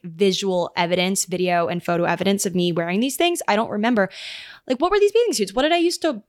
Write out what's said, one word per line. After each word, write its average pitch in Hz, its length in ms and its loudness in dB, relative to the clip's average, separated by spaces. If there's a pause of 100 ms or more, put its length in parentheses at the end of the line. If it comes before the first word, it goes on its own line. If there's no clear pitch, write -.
visual 180 720 0
evidence, 180 480 0
video 175 420 0
and 175 160 -4
photo 170 220 0
evidence 185 400 0
of 185 100 -4
me 175 160 2
wearing 170 300 -2
these 269 160 -2
things. 349 320 2
I - 80 2
don't 220 120 -2
remember, 208 380 0 (580)
like, 254 140 -2
what 339 120 0
were 415 80 4
these 403 120 6
bathing 453 220 2
suits? 208 200 -2
What 247 100 0
did 311 100 2
I 349 40 4
used 339 260 0
to 262 240 -2